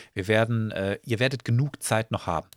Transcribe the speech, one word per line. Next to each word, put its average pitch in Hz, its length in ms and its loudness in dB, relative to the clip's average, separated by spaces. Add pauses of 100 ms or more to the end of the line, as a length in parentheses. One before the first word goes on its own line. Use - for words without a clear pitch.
(140)
Wir 95 160 -4
werden, 110 420 2
äh, 98 320 -2
ihr 113 160 -2
werdet 127 240 0
genug 131 400 0
Zeit 110 280 0
noch - 160 -4
haben. 82 300 -2